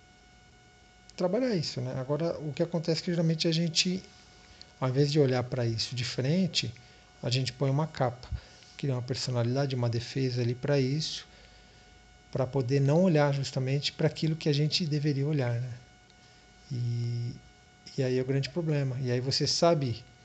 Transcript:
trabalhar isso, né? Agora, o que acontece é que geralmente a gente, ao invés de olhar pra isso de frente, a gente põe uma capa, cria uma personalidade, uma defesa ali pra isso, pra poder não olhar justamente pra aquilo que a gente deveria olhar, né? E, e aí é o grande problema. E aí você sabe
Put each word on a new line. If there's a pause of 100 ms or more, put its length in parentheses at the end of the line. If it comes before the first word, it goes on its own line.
(1160)
trabalhar
isso,
né?
Agora,
o
que
acontece
é
que
geralmente
a
gente, (760)
ao
invés
de
olhar
pra
isso
de
frente, (500)
a
gente
põe
uma
capa, (500)
cria
uma
personalidade,
uma
defesa
ali
pra
isso, (1040)
pra
poder
não
olhar
justamente
pra
aquilo
que
a
gente
deveria
olhar,
né? (1000)
E, (680)
e
aí
é
o
grande
problema.
E
aí
você
sabe (220)